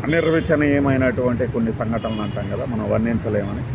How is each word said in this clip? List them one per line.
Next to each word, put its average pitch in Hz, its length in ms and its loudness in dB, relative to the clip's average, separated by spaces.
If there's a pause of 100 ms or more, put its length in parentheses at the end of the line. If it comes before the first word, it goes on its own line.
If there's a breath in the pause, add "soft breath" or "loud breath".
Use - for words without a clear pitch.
అనిర్వచనీయమైనటువంటి 143 1400 2
కొన్ని 117 260 0
సంఘటనలు 110 500 -2
అంటాం 101 300 -4
కదా, 117 120 -4
మనం 110 260 -4
వర్ణించలేమని. 107 720 0 (120)